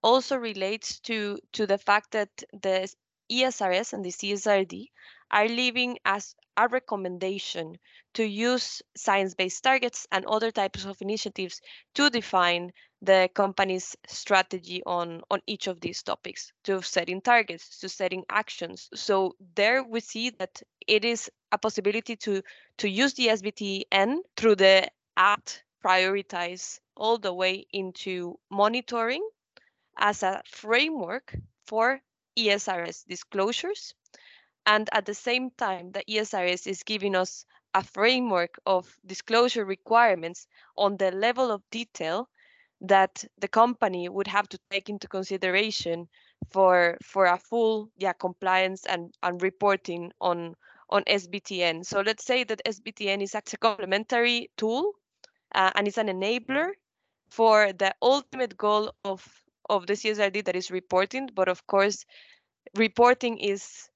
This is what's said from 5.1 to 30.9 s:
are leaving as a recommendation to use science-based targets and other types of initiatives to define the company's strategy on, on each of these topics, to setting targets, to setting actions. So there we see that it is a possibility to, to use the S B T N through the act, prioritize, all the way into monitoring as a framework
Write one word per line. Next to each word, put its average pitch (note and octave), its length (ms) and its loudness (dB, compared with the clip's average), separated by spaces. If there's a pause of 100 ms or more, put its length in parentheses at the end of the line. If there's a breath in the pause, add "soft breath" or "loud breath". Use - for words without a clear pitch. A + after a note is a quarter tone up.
are G#3 160 4
leaving B3 580 -2
as G3+ 300 -4 (220)
a A3 120 4
recommendation F#3+ 1080 -6 (340 soft breath)
to A3+ 120 0
use A#3 580 -2 (140)
science-based F#3+ 680 -2
targets C4 480 0
and F#3+ 160 -2
other A3 240 0
types G3 340 -4
of G3 160 -12
initiatives G3 600 -6 (340 loud breath)
to A3+ 160 4
define F3+ 600 0 (320 soft breath)
the F#3+ 320 6
company's F#3+ 600 -2 (100)
strategy F#3 760 0
on, E3+ 460 -4
on G3 160 0
each G#3 220 -6
of F3 120 -8
these F3 220 -8
topics, - 500 -8 (120)
to F#3+ 180 -2
setting F3+ 400 -4
targets, G#3+ 560 0
to G3 100 -12
setting F#3 400 -4
actions. - 680 -6
So F#3+ 420 0 (180)
there A#3 300 2
we A3+ 160 -6
see A3+ 380 -6
that - 220 -10 (260)
it G#3+ 200 2
is A#3 240 -4 (200)
a G#3+ 60 0
possibility G#3+ 600 -2
to, G3 260 -2 (340 loud breath)
to G#3 140 -2
use C4 240 2
the A#3+ 160 2
S G#3+ 100 2
B G#3 120 -4
T G3 380 -6
N A3+ 320 2 (140)
through A3 200 4
the F#3+ 340 6 (260)
act, - 480 2 (180)
prioritize, F#3 1000 -2 (140)
all A3+ 220 0
the G3+ 160 -4
way F#3 400 -2
into F#3 680 -8 (120)
monitoring A#3 760 0 (720 soft breath)
as G#3 260 0
a F#3+ 220 -2
framework A#3+ 880 -2 (300)